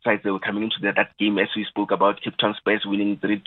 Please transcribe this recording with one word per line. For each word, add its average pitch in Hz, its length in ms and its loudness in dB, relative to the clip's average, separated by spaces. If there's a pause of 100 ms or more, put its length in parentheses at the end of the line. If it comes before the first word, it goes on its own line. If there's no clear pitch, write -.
sides, 107 180 2
they 101 80 0
were 95 80 0
coming 104 260 -4
into 113 180 -4
that, 101 140 0
that - 220 0
game, 104 200 2
as 101 180 2
we 104 80 -4
spoke - 260 -4
about, 98 320 2
Cape - 140 -8
Town 107 220 0
Spurs 104 260 0
winning 101 340 0
three 101 280 -2